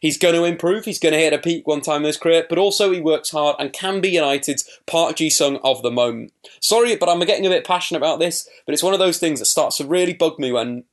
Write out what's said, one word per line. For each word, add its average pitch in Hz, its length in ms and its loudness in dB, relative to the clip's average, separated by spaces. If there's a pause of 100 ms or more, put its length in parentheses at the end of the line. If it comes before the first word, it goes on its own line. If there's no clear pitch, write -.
He's 156 160 0
gonna 170 280 4
improve, 175 400 -2
he's 214 120 -6
gonna 156 200 2
hit 156 140 4
a 147 60 0
peak 170 300 -4
one 147 140 -2
time 147 200 -2
in 151 60 0
his 151 100 -2
career, 165 320 2
but 165 80 0
also 196 340 2
he 180 80 -2
works 156 300 0
hard 147 300 0
and 139 120 -4
can 190 300 -4
be 190 80 0
United's 143 580 0 (200)
Park 165 300 0
Ji-sung 147 400 0
of 127 260 0
the 120 80 0
moment. 120 420 -2 (260)
Sorry, 233 360 2
but 180 120 0
I'm 175 120 2
getting 190 260 0
a 185 60 2
bit - 160 0
passionate 175 320 -2
about 151 180 0
this, 170 320 -4 (160)
but 156 80 -4
it's 151 80 -2
one 185 120 2
of 185 60 0
those 180 200 2
things 156 180 0
that 110 80 -6
starts 135 320 0
to 147 80 -4
really 180 280 0
bug 160 260 -2
me 131 120 -2
when 120 420 -4